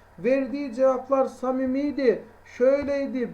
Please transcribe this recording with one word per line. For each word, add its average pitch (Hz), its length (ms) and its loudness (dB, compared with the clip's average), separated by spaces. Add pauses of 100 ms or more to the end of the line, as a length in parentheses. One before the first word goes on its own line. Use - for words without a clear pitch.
(180)
verdiği 262 560 -2
cevaplar 262 520 2
samimiydi, 262 1000 0 (200)
şöyleydi, 262 880 0